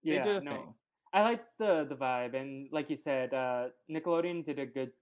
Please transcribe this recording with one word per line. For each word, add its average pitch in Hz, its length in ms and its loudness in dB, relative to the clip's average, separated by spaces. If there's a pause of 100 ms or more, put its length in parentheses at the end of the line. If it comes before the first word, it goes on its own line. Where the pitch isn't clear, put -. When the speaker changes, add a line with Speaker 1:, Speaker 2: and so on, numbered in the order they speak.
Speaker 1:
They - 60 4
Speaker 2:
Yeah, - 40 4
Speaker 1:
did 415 180 2
a - 40 -2
Speaker 2:
no, 285 140 -6
Speaker 1:
thing. - 200 -12 (380)
Speaker 2:
I 202 100 6
like 240 200 2 (160)
the, 180 300 4
the 143 60 -6
vibe, 123 440 0
and 135 320 -10
like 147 180 -2
you 151 80 0
said, 131 360 0
uh, 127 340 0 (240)
Nickelodeon 170 540 0
did 143 140 -4
a 139 60 -4
good 131 260 -6 (100)